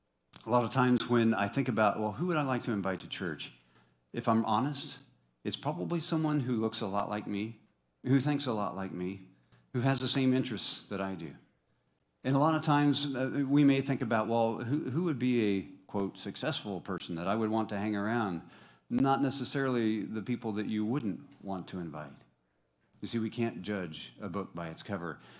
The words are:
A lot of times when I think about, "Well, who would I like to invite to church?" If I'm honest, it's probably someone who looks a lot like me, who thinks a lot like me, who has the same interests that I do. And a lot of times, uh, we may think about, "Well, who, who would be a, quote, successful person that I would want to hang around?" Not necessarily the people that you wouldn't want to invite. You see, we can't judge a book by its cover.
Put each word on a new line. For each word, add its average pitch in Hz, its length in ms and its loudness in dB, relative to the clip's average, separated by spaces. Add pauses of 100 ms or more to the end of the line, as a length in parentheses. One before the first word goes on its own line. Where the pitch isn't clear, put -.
(460)
A 113 60 -6
lot 123 120 6
of 107 60 -2
times 123 400 4
when 117 240 6
I 101 140 2
think 131 200 0
about, 107 320 4
"Well, 107 120 0
who 139 160 -2
would 170 100 0
I 147 60 2
like 127 220 0
to 120 60 -2
invite 95 280 0
to - 80 -14
church?" - 440 -6 (640)
If - 140 -6
I'm 113 180 4
honest, 135 540 0 (440)
it's 107 140 -4
probably 170 440 -2
someone 151 400 0
who 123 140 0
looks 110 260 0
a 107 60 -2
lot 98 220 -2
like 104 160 -4
me, 104 360 -6 (440)
who 131 140 6
thinks 143 260 0
a 123 80 0
lot 104 220 -2
like 95 160 -6
me, 90 300 -6 (520)
who 127 60 -2
has 131 220 2
the 127 60 -2
same 131 260 4
interests - 560 -2
that 98 100 -4
I 95 140 -4
do. 80 180 -10 (960)
And 135 100 2
a 135 40 4
lot 160 160 4
of 151 60 -2
times, 147 540 4
uh, 131 320 0
we 143 160 6
may 139 160 8
think 131 220 0
about, 110 260 2
"Well, 117 300 4
who, 123 320 -2
who 160 160 0
would 151 120 -2
be 123 280 4
a, 98 200 2 (220)
quote, 98 320 -4
successful 101 640 -4
person 90 340 -6
that 85 100 -4
I 101 100 2
would 113 140 0
want 110 200 0
to 104 80 -4
hang 107 180 -2
around?" 101 460 -2 (480)
Not 135 320 4
necessarily 127 800 0
the 107 200 -6
people 117 320 -4
that 104 120 -2
you 107 200 -2
wouldn't 117 360 -2 (200)
want 95 280 -6
to 92 100 -8
invite. 76 320 -8 (880)
You 104 80 -8
see, 117 120 -4
we 110 100 -2
can't 113 320 -4
judge 90 600 -6
a 104 60 -6
book 92 260 -6
by 85 140 -6
its 80 160 -12
cover. 85 360 -6 (200)